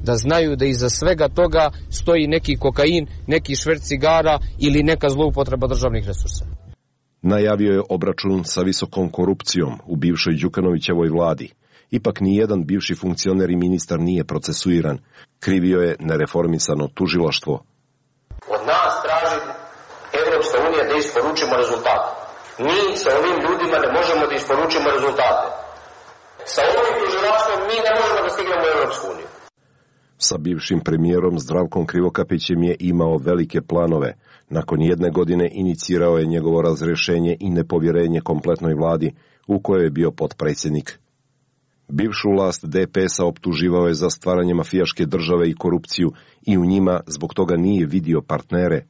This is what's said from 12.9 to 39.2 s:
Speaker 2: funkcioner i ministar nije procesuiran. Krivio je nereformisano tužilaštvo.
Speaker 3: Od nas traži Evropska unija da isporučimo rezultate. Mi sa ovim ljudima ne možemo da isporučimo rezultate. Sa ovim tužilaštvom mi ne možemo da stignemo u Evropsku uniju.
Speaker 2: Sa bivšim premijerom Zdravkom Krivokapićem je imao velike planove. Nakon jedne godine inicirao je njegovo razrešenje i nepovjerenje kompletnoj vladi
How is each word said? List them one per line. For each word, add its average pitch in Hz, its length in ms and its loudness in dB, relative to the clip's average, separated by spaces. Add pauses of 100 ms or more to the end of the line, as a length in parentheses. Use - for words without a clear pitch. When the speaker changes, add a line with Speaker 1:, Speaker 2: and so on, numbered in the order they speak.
Speaker 2:
funkcioner 92 540 0
i 87 60 2
ministar 87 440 0
nije 85 240 0
procesuiran. 80 720 -2 (420)
Krivio 92 400 2
je 85 200 2
nereformisano 80 880 0
tužilaštvo. 82 680 -2 (1000)
Speaker 3:
Od - 60 -2 (100)
nas - 220 2 (120)
traži 160 340 0 (840)
Evropska - 340 0 (100)
unija 156 220 2
da 143 100 0
isporučimo 147 580 0
rezultate. 117 520 0 (500)
Mi 190 380 0
sa - 120 0 (100)
ovim 175 260 0
ljudima 170 400 0
ne - 120 2
možemo 165 320 2
da 143 60 -4
isporučimo 147 600 0
rezultate. 131 500 2 (1080)
Sa - 80 0 (180)
ovim - 220 2
tužilaštvom 202 580 0 (100)
mi 226 80 -2 (100)
ne 220 120 2
možemo 214 260 2
da 180 100 -2
stignemo 180 300 -2
u 156 100 2
Evropsku - 380 -2
uniju. - 140 -14 (880)
Speaker 2:
Sa - 200 -2
bivšim 82 420 -2
premijerom 85 600 2
Zdravkom 85 460 -2
Krivokapićem 87 800 0
je 87 160 2
imao 85 380 2
velike 82 440 0
planove. 82 520 0 (360)
Nakon 80 320 -2
jedne 85 300 2
godine 87 400 0
inicirao 87 680 0
je 80 160 0
njegovo 82 280 2
razrešenje 82 800 0
i 98 100 -6
nepovjerenje 82 720 0
kompletnoj 82 520 -2
vladi 80 360 0 (380)